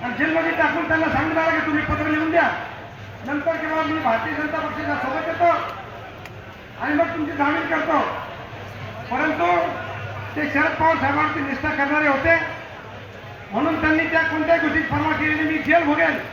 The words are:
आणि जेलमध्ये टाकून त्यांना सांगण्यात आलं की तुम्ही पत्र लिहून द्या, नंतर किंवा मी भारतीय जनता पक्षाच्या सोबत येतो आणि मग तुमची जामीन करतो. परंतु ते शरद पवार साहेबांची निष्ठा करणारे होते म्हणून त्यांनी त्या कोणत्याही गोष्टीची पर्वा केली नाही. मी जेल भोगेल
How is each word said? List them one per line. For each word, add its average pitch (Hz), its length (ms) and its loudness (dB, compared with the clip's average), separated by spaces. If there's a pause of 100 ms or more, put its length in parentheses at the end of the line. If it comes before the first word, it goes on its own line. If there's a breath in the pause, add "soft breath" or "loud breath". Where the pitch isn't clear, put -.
आणि 247 140 -4
जेलमध्ये 320 340 2
टाकून 311 360 2
त्यांना 320 200 2
सांगण्यात 311 400 2
आलं 320 100 2
की 302 80 0
तुम्ही 302 180 0
पत्र 302 220 -2
लिहून 311 240 0
द्या, 330 180 4 (800)
नंतर 302 300 -2
किंवा 311 260 -2
मी 302 160 0
भारतीय 254 360 0
जनता 302 240 -2
पक्षाच्या 302 380 -2
सोबत 320 320 -2
येतो 339 240 4 (1300)
आणि 285 140 0
मग 330 200 2
तुमची 294 220 -4
जामीन 285 320 2
करतो. 320 320 2 (1120)
परंतु 294 420 2 (840)
ते 302 180 -2
शरद - 200 2
पवार 320 220 4
साहेबांची 302 440 2
निष्ठा 277 300 -2
करणारे 294 380 2
होते 311 280 4 (1120)
म्हणून 294 300 0
त्यांनी 311 300 4
त्या 320 120 4
कोणत्याही 320 380 4
गोष्टीची 311 260 2
पर्वा 302 260 2
केली 302 220 0
नाही. 311 140 0
मी 311 140 0
जेल 330 220 6
भोगेल 302 340 2 (140)